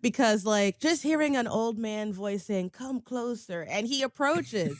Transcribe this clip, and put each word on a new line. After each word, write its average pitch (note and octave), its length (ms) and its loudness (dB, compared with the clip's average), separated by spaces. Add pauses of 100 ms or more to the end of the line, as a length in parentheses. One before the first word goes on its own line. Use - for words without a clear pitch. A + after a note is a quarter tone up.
because, A3 420 2
like, G3+ 360 2
just D#4+ 220 2
hearing D4+ 340 2
an A#3+ 100 2
old A3+ 320 0
man G#3+ 340 -4
voice G3+ 320 -4
saying, F#3 260 -2
Come B3+ 300 -6
closer, A#3 680 -6
and G#3 180 -2
he C4+ 160 -2
approaches A3+ 760 0